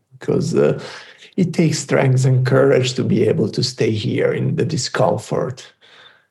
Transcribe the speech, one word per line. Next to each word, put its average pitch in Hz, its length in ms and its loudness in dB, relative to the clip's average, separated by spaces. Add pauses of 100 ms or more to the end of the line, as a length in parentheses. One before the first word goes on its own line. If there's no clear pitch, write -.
(200)
'cause, - 360 -2
uh, 71 240 2 (560)
it 165 180 0
takes 165 260 0
strength 131 460 2
and 131 200 2
courage 131 480 2
to 120 100 -4
be 113 240 2
able - 220 0
to - 140 -4
stay 113 280 -2
here 117 400 -2
in - 240 -2
the - 100 0
discomfort - 1080 -4 (580)